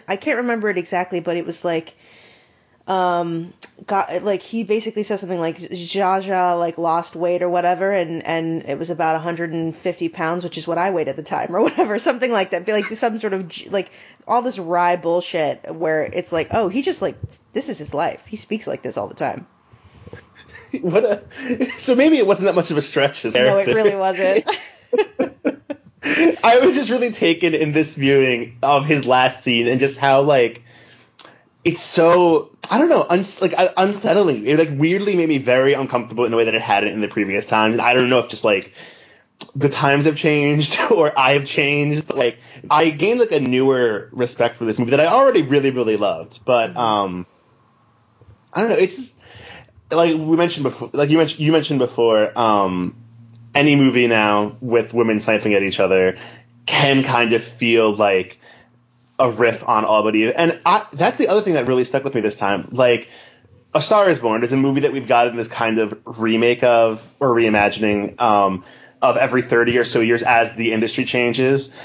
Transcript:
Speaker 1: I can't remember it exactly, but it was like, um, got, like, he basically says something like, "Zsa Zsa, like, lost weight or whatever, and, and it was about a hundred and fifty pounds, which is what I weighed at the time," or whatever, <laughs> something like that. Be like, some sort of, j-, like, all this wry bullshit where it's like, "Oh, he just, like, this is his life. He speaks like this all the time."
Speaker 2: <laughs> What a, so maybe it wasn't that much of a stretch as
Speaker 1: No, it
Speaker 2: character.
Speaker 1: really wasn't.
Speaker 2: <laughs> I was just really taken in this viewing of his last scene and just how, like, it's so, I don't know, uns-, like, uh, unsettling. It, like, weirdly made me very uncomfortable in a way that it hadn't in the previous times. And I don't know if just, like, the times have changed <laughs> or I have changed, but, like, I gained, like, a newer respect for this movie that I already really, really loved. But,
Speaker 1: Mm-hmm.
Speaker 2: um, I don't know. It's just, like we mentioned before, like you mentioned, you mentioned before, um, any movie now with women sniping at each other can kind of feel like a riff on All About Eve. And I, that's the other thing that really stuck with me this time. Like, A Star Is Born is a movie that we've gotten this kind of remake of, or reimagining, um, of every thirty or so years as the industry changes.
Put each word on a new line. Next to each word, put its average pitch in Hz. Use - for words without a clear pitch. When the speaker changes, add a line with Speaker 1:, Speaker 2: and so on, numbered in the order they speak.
Speaker 1:
I 202
can't 247
remember 233
it 185
exactly, 180
but 170
it 170
was 165
like, 165
um, 175
got, 175
like, 190
he 226
basically 214
says 208
something 185
like, 165
"Zsa 185
Zsa, 180
like, 170
lost 165
weight 175
or 180
whatever, 180
and, 165
and 165
it 139
was 160
about 160
a 160
hundred 165
and 165
fifty 170
pounds, 170
which 175
is 156
what 170
I 180
weighed 160
at 135
the 156
time," 156
or -
whatever, 302
<laughs> 233
something 247
like 196
that. 175
Be 214
like, 208
some 220
sort 214
of, 190
j-, -
like, 190
all 233
this 247
wry 175
bullshit 165
where 160
it's -
like, 165
"Oh, 208
he 214
just, 339
like, 156
this -
is 214
his 147
life. 151
He 214
speaks -
like -
this 113
all 104
the -
time." 101
Speaker 2:
<laughs> -
What 185
a, 247
so 262
maybe 294
it 220
wasn't 190
that 175
much 175
of 156
a 135
stretch 139
as 113
Speaker 1:
No, 127
it 196
Speaker 2:
character. 123
Speaker 1:
really 208
wasn't. 190
Speaker 2:
<laughs> 415
I 240
was 359
just 254
really 240
taken 165
in 151
this 151
viewing 135
of 143
his 147
last 127
scene 120
and 123
just 139
how, 139
like, 127
it's 160
so, 170
I 202
don't 320
know, 254
uns-, 196
like, 185
uh, 180
unsettling. 180
It, 147
like, 160
weirdly 185
made 165
me 151
very 131
uncomfortable 120
in 113
a 113
way 113
that 110
it -
hadn't 104
in 107
the 104
previous 101
times. 110
And 113
I 120
don't 127
know 127
if 117
just, -
like, 101
the 143
times 143
have 151
changed 147
<laughs> -
or 156
I 135
have 143
changed, 147
but, -
like, 120
I 156
gained, 190
like, 226
a 156
newer 127
respect 120
for 117
this 110
movie 120
that 143
I 156
already 233
really, 139
really 113
loved. 90
But, 117
Speaker 1:
Mm-hmm. 90
Speaker 2:
um, 101
I -
don't 226
know. 185
It's 185
just, 254
like 165
we 160
mentioned 170
before, 120
like 143
you 156
mentioned, 151
you 151
mentioned 147
before, 117
um, 98
any 143
movie 123
now 104
with 117
women 113
sniping 107
at 98
each 98
other 92
can 139
kind 120
of 135
feel 113
like 101
a 131
riff 110
on 110
All 107
About 107
Eve. 110
And 165
I, 185
that's 180
the 240
other 202
thing 202
that 127
really 127
stuck 131
with 139
me 120
this 104
time. 98
Like, 120
A 151
Star 202
Is 156
Born 113
is 120
a 135
movie 135
that 147
we've 127
gotten 120
this 117
kind 113
of 107
remake 117
of, 117
or 139
reimagining, 104
um, 101
of 123
every 127
thirty 120
or 120
so 120
years 117
as 117
the 113
industry 113
changes. 127